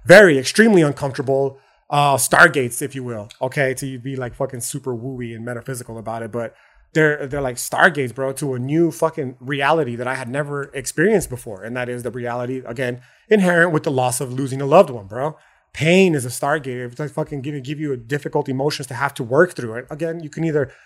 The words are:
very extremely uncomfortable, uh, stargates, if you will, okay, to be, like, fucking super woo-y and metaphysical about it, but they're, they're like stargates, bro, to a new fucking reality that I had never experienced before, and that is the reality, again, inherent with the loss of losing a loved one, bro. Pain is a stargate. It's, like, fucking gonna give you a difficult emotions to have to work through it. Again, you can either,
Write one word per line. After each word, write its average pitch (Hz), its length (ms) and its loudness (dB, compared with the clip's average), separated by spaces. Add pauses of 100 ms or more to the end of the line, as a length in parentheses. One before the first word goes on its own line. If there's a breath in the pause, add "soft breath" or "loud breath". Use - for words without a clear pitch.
very 180 320 10
extremely 196 460 6
uncomfortable, 135 760 -2 (320 soft breath)
uh, 143 280 4
stargates, 147 680 4
if 127 100 -8
you 135 100 -10
will, 113 260 -10 (120)
okay, 131 340 0
to 131 220 -8
be, 135 180 -8
like, 131 200 -8
fucking 127 260 -6
super 135 320 -8
woo-y 120 400 -10
and 113 100 -12
metaphysical 117 540 -12
about 113 240 -10
it, 113 100 -10
but 117 220 -6 (400 soft breath)
they're, 151 320 2
they're 143 140 -8
like 127 160 -6
stargates, 139 580 0
bro, 135 200 -4
to 135 200 -6
a 123 60 -6
new 156 320 0
fucking 151 480 -4
reality 139 560 0
that 123 120 -6
I 131 80 -4
had 131 120 -10
never 143 360 -6 (100)
experienced 160 560 0
before, 104 340 -12
and 117 140 -10
that 123 100 -4
is 123 160 -8
the 117 80 -6
reality, 123 540 -6
again, 123 360 -6 (280 soft breath)
inherent 175 420 4
with 151 120 0
the 160 80 -2
loss 127 280 0
of 127 140 -6
losing 135 280 -4
a 143 40 -4
loved 156 240 6
one, 107 180 -12
bro. 131 300 -6 (360 soft breath)
Pain 175 420 4
is 127 100 -4
a - 20 -8
stargate. 131 580 -4
It's, 120 140 -14
like, 147 120 -8
fucking 151 320 -8
gonna 147 180 -8
give 143 180 -10
you 147 140 -6
a 127 40 -6
difficult 143 520 -4
emotions 135 380 -4
to 135 60 -12
have 135 200 -4
to 139 100 -8
work 147 300 2
through 113 220 -8
it. 123 140 -12
Again, 165 300 -8
you 151 100 -14
can 160 140 -6
either, 147 260 -2 (160 soft breath)